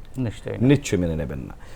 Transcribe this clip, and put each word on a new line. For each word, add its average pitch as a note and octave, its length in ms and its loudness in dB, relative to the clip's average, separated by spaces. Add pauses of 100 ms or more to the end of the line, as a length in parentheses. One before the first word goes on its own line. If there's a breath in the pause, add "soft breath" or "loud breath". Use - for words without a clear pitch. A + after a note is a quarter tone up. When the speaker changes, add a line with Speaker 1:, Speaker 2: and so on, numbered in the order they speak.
(180)
Speaker 1:
নিশ্চয়ই A2 400 -4
না। A2+ 80 4
Speaker 2:
নিশ্চয়ই C#3 340 6
মেনে E2 160 0
নেবেন C#2 220 -4
না। G#1+ 160 -10 (220 loud breath)